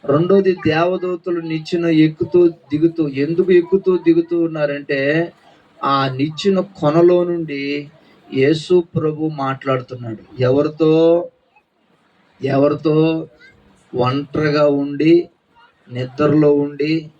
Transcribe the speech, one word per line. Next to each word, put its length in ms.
రెండోది 420
దేవదూతలు 840
నిచ్చెన 460
ఎక్కుతూ 600
దిగుతూ, 600
ఎందుకు 440
ఎక్కుతూ 460
దిగుతూ 440
ఉన్నారంటే 920
ఆ 260
నిచ్చెన 500
కొనలో 640
నుండి 680
యేసు 500
ప్రభు 400
మాట్లాడుతున్నాడు. 1040
ఎవరితో? 840
ఎవరితో? 840
ఒంటరిగా 720
ఉండి, 600
నిద్రలో 600
ఉండి 680